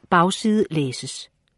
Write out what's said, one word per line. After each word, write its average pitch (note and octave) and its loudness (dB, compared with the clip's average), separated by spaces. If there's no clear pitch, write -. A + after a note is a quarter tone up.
bagside G3 2
læses: C3+ -6